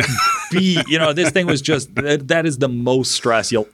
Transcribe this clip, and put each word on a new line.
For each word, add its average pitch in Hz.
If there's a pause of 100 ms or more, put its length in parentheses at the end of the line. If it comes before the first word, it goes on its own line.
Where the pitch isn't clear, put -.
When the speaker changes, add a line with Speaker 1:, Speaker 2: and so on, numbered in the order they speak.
(200)
Speaker 1:
<laughs> -
Speaker 2:
be, 185
you 151
know, 156
this 165
thing 180
was 147
just, 139
that, 143
that 165
is 139
the 135
most 123
stress 113
you'll 107